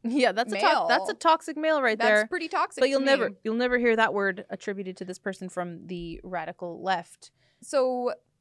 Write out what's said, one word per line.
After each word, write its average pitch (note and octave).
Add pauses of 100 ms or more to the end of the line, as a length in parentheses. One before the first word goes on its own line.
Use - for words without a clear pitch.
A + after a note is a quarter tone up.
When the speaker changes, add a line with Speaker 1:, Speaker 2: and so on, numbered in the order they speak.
Speaker 1:
Yeah, A#3+
that's A3
a -
to-, C#4+
that's -
a G4+
Speaker 2:
male. -
Speaker 1:
toxic D#4+
male D#4
right A3+
Speaker 2:
That's G#3+
Speaker 1:
there. A3
Speaker 2:
pretty E4+
toxic E4
Speaker 1:
But B3+
Speaker 2:
to -
Speaker 1:
you'll C4+
Speaker 2:
me. C4+
Speaker 1:
never, B3+ (120)
you'll A3
never B3
hear A#3+
that A3
word G3
attributed F#3+
to F#3
this F#3
person F#3+
from F3
the F3
radical F3
left. F3+ (320)
Speaker 2:
So B3+ (280)